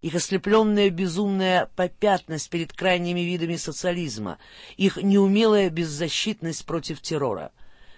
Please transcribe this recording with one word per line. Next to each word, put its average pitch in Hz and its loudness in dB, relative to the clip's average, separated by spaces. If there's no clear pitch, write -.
их 165 -6
ослеплённая 208 2
безумная 185 0
попятность 180 -2
перед 165 -6
крайними 175 0
видами 175 -2
социализма, 147 -6
их 190 2
неумелая 202 4
беззащитность 165 -4
против 160 -6
террора. 123 -4